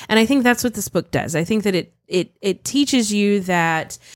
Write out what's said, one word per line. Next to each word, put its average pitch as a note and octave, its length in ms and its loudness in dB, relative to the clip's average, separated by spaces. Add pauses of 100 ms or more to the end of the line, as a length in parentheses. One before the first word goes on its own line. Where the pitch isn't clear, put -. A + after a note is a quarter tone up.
And A3 100 2
I A3+ 80 4
think C4+ 160 2
that's B3 220 2
what A#3 100 -2
this G3+ 140 -8
book - 240 -4
does. D3 240 -2
I D#3+ 80 0
think G#3+ 200 -2
that G3 100 0
it, - 180 -4 (160)
it, F3+ 320 -2
it F#3+ 240 -4
teaches B3+ 480 0
you G3+ 280 2
that E3+ 580 -2 (180)